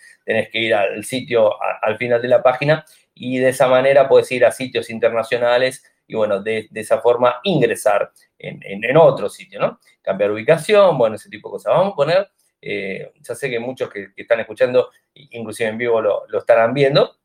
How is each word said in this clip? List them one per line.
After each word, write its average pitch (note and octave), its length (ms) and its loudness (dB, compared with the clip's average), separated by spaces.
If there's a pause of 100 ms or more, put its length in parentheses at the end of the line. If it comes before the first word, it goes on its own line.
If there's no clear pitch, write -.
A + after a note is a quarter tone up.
(240)
tenés G#2+ 240 -2
que A2 100 -8
ir A2 160 0
al G2+ 300 -2
sitio A#2 480 0
a, - 300 -6
al G#2+ 160 -2
final A#2+ 240 -2
de B2 60 -6
la B2 140 4
página C#3+ 400 2 (300)
y B2+ 260 -6
de B2+ 120 4
esa B2+ 180 2
manera C3+ 400 4
podés B2 240 4
ir A#2+ 140 2
a G#2+ 60 4
sitios A#2+ 360 -8
internacionales A#2+ 960 -2 (220)
y, - 80 -16
bueno, G#2 260 -2
de, A2 300 -6
de A2 100 -12
esa G#2+ 200 -2
forma A#2+ 420 2
ingresar A#2 680 0 (280)
en, - 240 -16
en, G2 220 -12
en B2+ 120 0
otro C3+ 320 4
sitio, G2 320 -14
¿no? G3 200 -6 (200)
Cambiar G2 300 -2
ubicación, D#3+ 640 2
bueno, A2+ 200 0
ese - 120 -16
tipo G#2+ 220 -18
de - 20 -14
cosas. G2+ 220 -2
Vamos F#3+ 180 0
a - 40 -14
poner, E3+ 340 0 (320)
eh, G2 580 -10
ya - 140 -12
sé C3 160 -8
que A#2 80 -6
muchos B2 320 -8
que, G2 240 -16
que - 80 -18
están A2+ 180 -2
escuchando, B2 500 0 (220)
inclusive A2 560 -8
en A2 80 -6
vivo, A#2 240 0
lo, G#2 280 -2
lo G#2 100 -4
estarán A#2 340 2
viendo. C#3+ 520 2